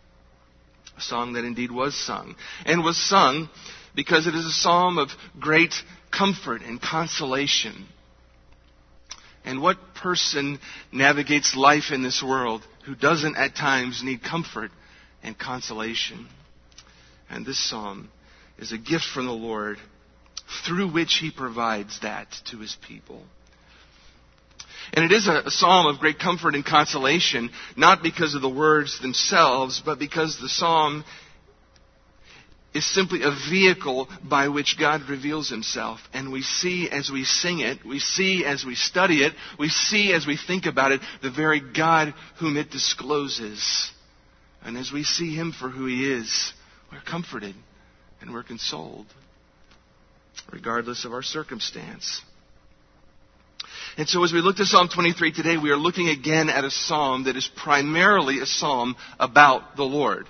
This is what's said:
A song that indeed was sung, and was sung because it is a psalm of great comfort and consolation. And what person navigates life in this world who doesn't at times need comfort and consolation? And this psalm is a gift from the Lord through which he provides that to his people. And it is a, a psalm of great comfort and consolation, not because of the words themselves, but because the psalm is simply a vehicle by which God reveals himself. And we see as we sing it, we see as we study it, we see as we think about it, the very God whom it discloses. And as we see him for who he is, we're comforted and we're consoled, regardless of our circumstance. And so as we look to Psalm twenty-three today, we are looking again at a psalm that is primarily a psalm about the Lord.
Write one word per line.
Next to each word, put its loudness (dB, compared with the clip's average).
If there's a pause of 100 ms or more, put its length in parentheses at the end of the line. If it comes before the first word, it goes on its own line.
(960)
A -18
song -6
that -4
indeed -6
was -4
sung, -8 (280)
and 2
was 0
sung 4 (440)
because 2
it 0
is -2
a -6
psalm 4
of 0 (280)
great 4 (360)
comfort -2
and -12
consolation. -2 (1600)
And -6
what 0
person -2 (320)
navigates 2
life 4
in -2
this -2
world -2 (240)
who -10
doesn't 2
at 0
times 0
need -6
comfort -6 (520)
and -12
consolation? -8 (1000)
And -10
this -6
psalm -8 (460)
is -14
a -10
gift -4
from -6
the -6
Lord -6 (880)
through -2
which 0
he -6
provides -6
that -8 (180)
to -14
his -12 (140)
people. -20 (1700)
And 4
it 4
is 4
a, 2
a -6
psalm 6
of 2
great 2
comfort 0
and -2
consolation, 2 (260)
not 6
because 0
of -4
the 0
words 2
themselves, 2
but -4
because -2
the -10
psalm 2 (1700)
is -2
simply 0
a 2 (140)
vehicle 4 (140)
by 2
which -2
God 2
reveals -6
himself. -6 (140)
And -8
we -6
see -2
as -4
we -4
sing 0
it, -4
we -8
see 0
as -2
we -8
study 2
it, 2 (260)
we 0
see 2
as 2
we -2
think -4
about 2
it, 0 (200)
the -6
very 2
God 2 (220)
whom -2
it -2
discloses. -4 (720)
And -10
as -10
we -6
see -2
him -6
for -10
who -8
he -2
is, -4 (400)
we're -20
comforted -10 (640)
and -16
we're -10
consoled, -10 (1500)
regardless -6
of -10
our -8
circumstance. -10 (1800)
And -2
so 2
as 4
we 2
look 4
to 2
Psalm 6
twenty-three 2
today, 0
we 0
are 6
looking 0
again 2
at 0
a -2
psalm 0
that 0
is -4
primarily 4
a -4
psalm 0 (240)
about 6
the -2
Lord. 0